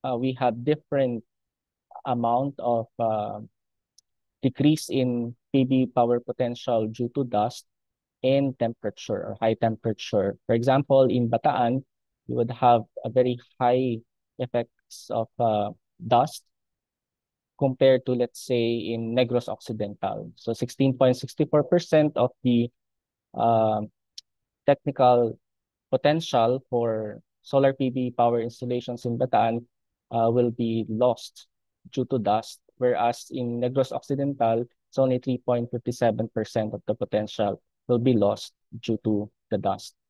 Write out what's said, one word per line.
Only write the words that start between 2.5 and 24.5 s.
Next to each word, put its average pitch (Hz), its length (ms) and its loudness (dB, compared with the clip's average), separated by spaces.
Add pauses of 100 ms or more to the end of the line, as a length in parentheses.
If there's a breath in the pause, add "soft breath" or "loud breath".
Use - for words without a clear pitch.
of, 117 400 -2
uh, 107 400 -2 (1040)
decrease 147 480 2
in 120 440 -2 (200)
P 135 80 4
V 131 240 2
power 120 320 2
potential 120 720 -2
due 120 240 -6
to 139 80 -2
dust 117 440 -2 (600)
and 135 320 2
temperature 113 600 -6 (120)
or 104 80 -12
high 113 160 2
temperature. 107 800 -2 (160)
For 113 80 4
example, 135 480 4
in 117 240 0
Bataan, 123 560 0 (400)
you 123 80 -8
would 120 160 -2
have 120 320 4 (200)
a 127 80 -6
very 123 280 2 (200)
high 127 440 0 (360)
effects - 760 -8
of, 113 240 -4
uh, 107 320 0 (280)
dust 131 440 0 (1160)
compared 131 480 4
to, 127 80 0
let's 120 240 -2
say, 117 560 -2
in 113 200 -6
Negros 120 360 0
Occidental. 107 880 -8
So 113 160 -6
sixteen 131 400 0
point 127 240 4
sixty-four 147 480 -2
percent 156 480 2
of 120 160 2 (120)
the, 120 280 2 (640)
uh, 110 480 2 (800)